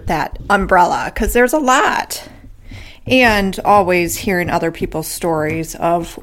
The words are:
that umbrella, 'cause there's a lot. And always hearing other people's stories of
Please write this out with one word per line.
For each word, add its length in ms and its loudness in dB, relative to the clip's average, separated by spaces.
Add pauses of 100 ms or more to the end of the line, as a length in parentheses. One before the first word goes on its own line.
that 340 -4 (100)
umbrella, 640 2
'cause 200 -2
there's 180 4
a 80 2
lot. 640 0 (840)
And 600 2
always 500 2
hearing 340 -2
other 220 0
people's 380 -6
stories 640 -4
of 480 -2